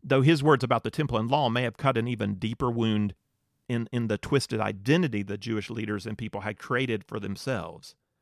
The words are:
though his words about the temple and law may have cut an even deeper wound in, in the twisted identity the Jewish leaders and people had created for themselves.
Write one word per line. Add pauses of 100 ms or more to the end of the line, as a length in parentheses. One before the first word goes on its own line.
though
his
words
about
the
temple
and
law
may
have
cut
an
even
deeper
wound (540)
in,
in
the
twisted
identity
the
Jewish
leaders
and
people
had
created
for
themselves. (260)